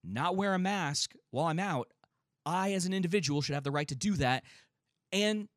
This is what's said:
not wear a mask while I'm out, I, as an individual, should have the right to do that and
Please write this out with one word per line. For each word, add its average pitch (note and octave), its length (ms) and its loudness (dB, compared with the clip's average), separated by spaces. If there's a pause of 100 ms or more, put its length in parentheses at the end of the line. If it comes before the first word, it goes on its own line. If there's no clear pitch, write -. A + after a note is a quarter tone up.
not C3+ 320 -2
wear G3 180 2
a F#3 60 2
mask F3+ 540 -2 (160)
while C#3 160 0
I'm D#3+ 140 0
out, F3 320 -2 (540)
I, F#3+ 280 0
as F3+ 120 0
an F#3 80 0
individual, E3+ 480 2
should D3 140 -2
have C#3+ 80 -4
the C#3 80 -2
right D3 160 -2
to C#3+ 80 -6
do G3 200 0
that A#2+ 280 2 (680)
and G#3 460 0